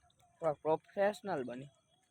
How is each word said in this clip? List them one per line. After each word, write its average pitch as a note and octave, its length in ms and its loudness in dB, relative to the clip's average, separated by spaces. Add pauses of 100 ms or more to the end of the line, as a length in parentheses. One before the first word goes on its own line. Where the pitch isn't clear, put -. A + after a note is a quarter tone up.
(380)
થોડા D#3 260 0
પ્રોફેશનલ G3 840 0
બની. C3 240 -12 (400)